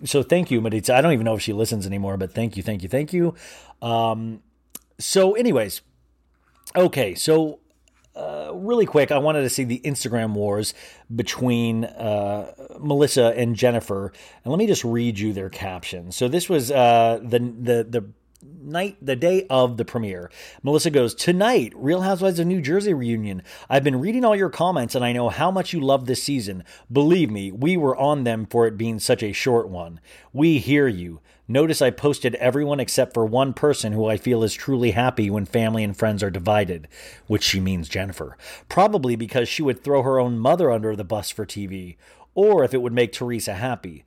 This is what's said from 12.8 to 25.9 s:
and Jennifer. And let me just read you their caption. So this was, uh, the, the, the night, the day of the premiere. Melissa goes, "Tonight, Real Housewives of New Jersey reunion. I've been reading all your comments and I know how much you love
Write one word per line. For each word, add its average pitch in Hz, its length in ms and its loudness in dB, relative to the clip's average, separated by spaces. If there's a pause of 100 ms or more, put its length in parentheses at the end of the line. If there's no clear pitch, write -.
and 117 220 0
Jennifer. 104 560 0 (300)
And 120 80 -6
let 156 60 0
me 220 100 2
just 185 180 0
read 117 340 -2
you 107 140 -2
their 95 160 -8
caption. 92 640 -12
So 123 160 0
this 170 180 -2
was, 139 240 0
uh, 117 500 6
the, 117 180 0
the, 120 500 0
the 117 160 -4 (360)
night, 165 600 -8
the 135 140 -2
day 185 340 2
of 127 280 4
the 113 80 -2
premiere. 95 440 -8 (320)
Melissa 147 280 2
goes, 127 260 2
"Tonight, 180 600 2
Real 160 260 0
Housewives 190 380 0
of 170 80 2
New 185 140 0
Jersey 185 320 0
reunion. 110 480 -2 (280)
I've 135 140 4
been 135 160 0
reading 226 260 0
all 214 100 6
your 190 140 2
comments 165 440 -2
and 123 100 0
I 120 100 0
know 120 160 0
how 139 220 0
much 190 220 -4
you 170 60 -2
love 135 260 2